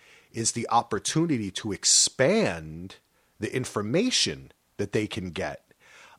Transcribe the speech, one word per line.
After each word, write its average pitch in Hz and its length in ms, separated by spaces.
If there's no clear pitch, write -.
is 113 200
the 117 180
opportunity 117 800
to 104 220
expand 92 1300
the - 140
information 113 960
that 101 140
they 107 160
can 92 240
get. 78 320